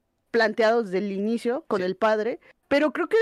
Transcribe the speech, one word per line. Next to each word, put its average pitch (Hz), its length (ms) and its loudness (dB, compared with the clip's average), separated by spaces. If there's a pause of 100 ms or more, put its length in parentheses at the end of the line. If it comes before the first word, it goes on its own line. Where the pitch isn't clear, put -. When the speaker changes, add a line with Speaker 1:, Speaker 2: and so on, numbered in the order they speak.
(320)
Speaker 1:
planteado 226 520 2
desde 185 140 -4
el 202 160 -2
inicio 233 540 -4
con 208 120 -2
Speaker 2:
Sí. 185 60 -2
Speaker 1:
el 185 100 -4
padre, 220 460 0 (260)
pero 294 240 2
creo 311 160 -4
que 427 140 0